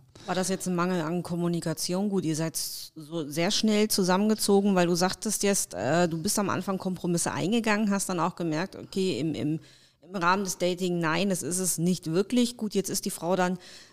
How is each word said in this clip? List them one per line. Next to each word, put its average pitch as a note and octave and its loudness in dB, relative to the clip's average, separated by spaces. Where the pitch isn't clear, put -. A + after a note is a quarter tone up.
War F#3 0
das F#3 0
jetzt F#3 -4
ein F3+ 0
Mangel F3 2
an E3 -2
Kommunikation? F3 -2
Gut, F#3+ 0
ihr D#3+ 0
seid D#3+ -4
so D#3 -8
sehr E3+ 0
schnell G#3+ 2
zusammengezogen, G3+ 4
weil F3 4
du F3+ 2
sagtest F3+ -2
jetzt, G3+ 0
äh, D3+ 2
du D#3+ -4
bist G3+ 0
am G3 0
Anfang F#3 -2
Kompromisse F3+ -2
eingegangen, G#3+ 2
hast G3 0
dann F3+ -2
auch F3 0
gemerkt, E3 -4
okay, F3 -2
im, D#3 0
im, D3+ -2
im F3+ -10
Rahmen F#3 2
des F3+ -6
Dating, F3 0
nein, E3+ 2
das F3+ 0
ist F3+ -2
es F#3 -2
nicht E3+ 0
wirklich. A#3 2
Gut, G#3+ -4
jetzt F#3+ 0
ist - -2
die G#3 -4
Frau F3+ -2
dann F3+ 2